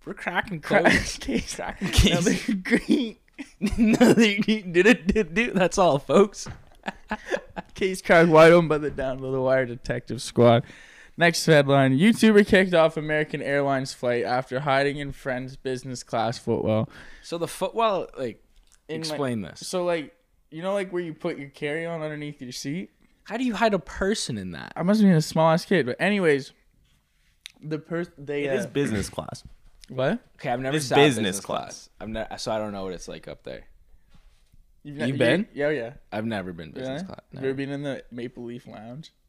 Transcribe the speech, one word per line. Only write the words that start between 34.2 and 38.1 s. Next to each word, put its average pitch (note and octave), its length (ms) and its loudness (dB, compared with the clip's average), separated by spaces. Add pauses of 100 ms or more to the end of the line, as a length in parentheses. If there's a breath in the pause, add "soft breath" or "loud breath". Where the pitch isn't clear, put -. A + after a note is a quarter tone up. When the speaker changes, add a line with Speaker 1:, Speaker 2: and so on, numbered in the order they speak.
Speaker 2:
You've D3 140 -14
Speaker 1:
You've D3 100 -4
Speaker 2:
ne-, C3 60 -2
you, C3 40 -4
Speaker 1:
been? C3 360 2
Speaker 2:
yeah, C#3+ 120 -4
oh, D3 40 0
yeah. B2 240 -4 (180)
Speaker 1:
I've A2 140 -6
never G2 280 -6
been E2 180 -14
business C3+ 320 -10
Speaker 2:
Really? - 20 -12
Speaker 1:
class, - 140 -16 (140)
Speaker 2:
Have - 0 -
you C3+ 80 -14
Speaker 1:
no. C3+ 80 -4
Speaker 2:
ever C3+ 80 -6
been C#3 120 -6
in C#3+ 140 -8
the C#3 280 -8